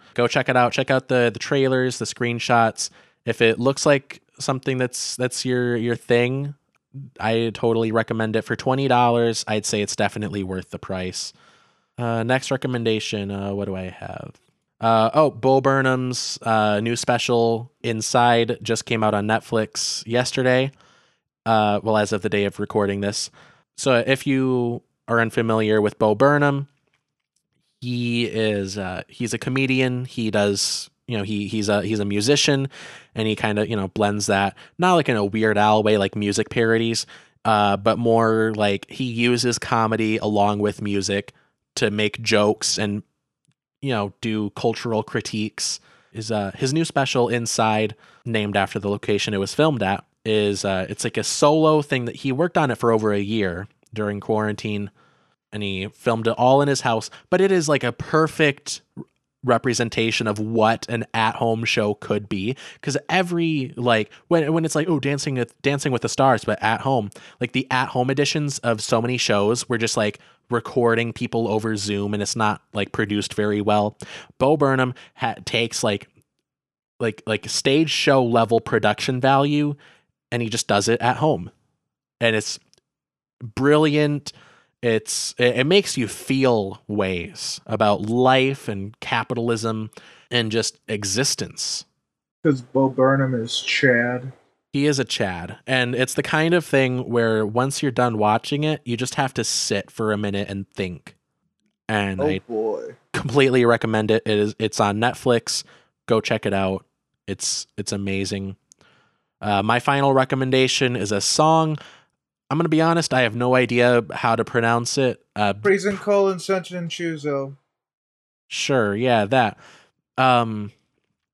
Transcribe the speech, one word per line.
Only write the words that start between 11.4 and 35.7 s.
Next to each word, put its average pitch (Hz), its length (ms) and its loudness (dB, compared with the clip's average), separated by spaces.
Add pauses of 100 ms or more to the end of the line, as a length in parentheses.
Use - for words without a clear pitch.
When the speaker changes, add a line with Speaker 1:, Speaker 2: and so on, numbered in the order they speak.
Speaker 1:
Uh, 117 240 -2
next 127 300 0
recommendation, 113 800 -2
uh, 98 220 -6
what 101 120 -4
do 95 100 -6
I 92 140 -8
have? - 500 -14 (400)
Uh, 113 360 4
oh, 151 160 6
Bo 135 280 2
Burnham's, 131 840 0
uh, 107 380 2
new 117 140 -2
special, 117 760 0 (100)
Inside, 117 800 2
just - 240 -4
came 110 180 0
out 107 120 2
on 101 100 0
Netflix - 800 -2
yesterday. 127 680 0 (760)
Uh, 107 340 2
well, 107 160 0
as 107 140 0
of 104 100 -2
the 107 80 -4
day 101 140 0
of 101 160 -4
recording 101 420 -2
this. 101 300 -6 (440)
So 120 300 2
if 135 220 -2
you 127 560 0 (240)
are 117 120 2
unfamiliar 110 640 2
with 104 160 0
Bo 107 160 4
Burnham, 139 540 2 (1120)
he 120 440 -2
is, 104 520 -2
uh, 92 300 -6
he's - 260 -6
a 117 60 -4
comedian. 131 640 0
He 110 260 -4
does, 101 580 0 (180)
you 117 100 -4
know, 101 60 -4
he, 101 240 -4
he's 104 200 -4
a, 104 140 2
he's 107 180 -2
a 101 60 -2
musician, 135 640 2 (440)
and 110 140 -2
he 107 80 0
kinda, 104 320 -2
you 113 80 -4
know, 98 140 -4
blends 104 380 -2
that, 98 280 0 (220)
not, 180 180 2
like, 160 140 2
in 120 80 0
a 104 80 0
Weird 107 320 2
Al 107 260 6